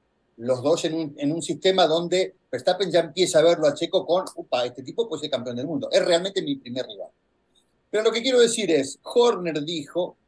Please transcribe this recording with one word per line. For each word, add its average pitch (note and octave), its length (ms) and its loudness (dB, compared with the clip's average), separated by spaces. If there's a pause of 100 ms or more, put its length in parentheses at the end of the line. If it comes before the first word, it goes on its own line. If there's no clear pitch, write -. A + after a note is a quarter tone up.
(380)
los B2 260 -2
dos D3+ 220 2
en D#3 100 -2
un, D#3 220 -6
en C#3+ 140 0
un E3 100 -2
sistema F3+ 460 2
donde F3 480 0 (160)
Verstappen F3+ 400 -2
ya E3+ 100 4
empieza E3 380 2
a D3+ 40 6
verlo E3 240 4
a C#3+ 60 2
Checo E3+ 320 -2
con, F3+ 200 0 (100)
"Upa, B2 300 -4
este B2 180 -10
tipo E3 240 -4
puede - 140 -8
ser D3+ 100 -8
campeón A#2+ 240 -6
del B2+ 120 -6
mundo, D#3+ 240 -4
es F#3 140 4
realmente F3+ 360 0
mi D3 140 -4
primer B2 300 -8
rival". G2 240 -14 (800)
Pero G#3+ 140 0
lo A3 80 4
que A3+ 100 -4
quiero B3+ 180 2
decir A3+ 320 2
es, - 320 0
Horner F3+ 600 2
dijo E3 520 -6 (120)